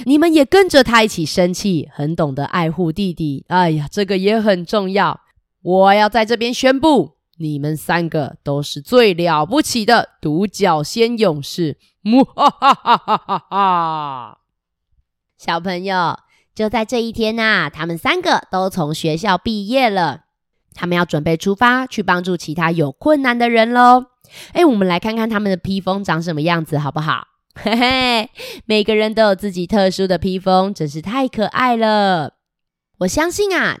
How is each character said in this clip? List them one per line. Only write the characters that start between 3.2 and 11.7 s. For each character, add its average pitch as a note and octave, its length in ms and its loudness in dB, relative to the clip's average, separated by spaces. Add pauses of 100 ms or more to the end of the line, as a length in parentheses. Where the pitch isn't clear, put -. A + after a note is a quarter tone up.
哎 F3 220 2
呀， D3+ 200 -2
这 G#3 140 -4
个 G3 120 -2
也 G3+ 240 0
很 G3 240 2
重 G3 240 -2
要。 F#3 300 0 (440)
我 F#3+ 300 4
要 G#3+ 160 4
在 A3 160 0
这 A3+ 120 0
边 A#3 180 -4
宣 C4+ 240 2
布， C4 380 2 (220)
你 D3+ 200 -6
们 D3+ 180 -4
三 E3+ 320 -2
个 D#3 360 -6
都 C#3+ 180 -2
是 C#3+ 180 -10
最 A#3 320 4
了 E3 320 0
不 A#3 160 0
起 A#3 240 -4
的 A3+ 260 2 (100)
独 D#3+ 260 -2
角 F3 380 0
仙 A#3 340 0
勇 E3+ 240 0
士。 D3+ 360 -6 (260)